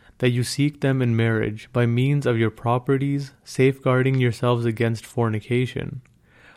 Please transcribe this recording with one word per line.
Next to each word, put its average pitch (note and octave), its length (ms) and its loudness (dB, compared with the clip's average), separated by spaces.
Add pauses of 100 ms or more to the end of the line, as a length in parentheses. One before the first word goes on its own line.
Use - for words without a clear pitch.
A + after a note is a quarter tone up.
(200)
that B2+ 120 2
you B2 120 0
seek C#3+ 380 -2
them C3+ 180 0
in A#2+ 160 2
marriage A2 560 0
by A#2+ 140 0
means C3+ 400 2
of A#2+ 140 2
your A2 100 2
properties, C3+ 840 -2 (100)
safeguarding C3 760 2
yourselves A#2+ 460 0
against A2+ 400 -2
fornication. A#2+ 960 -4 (560)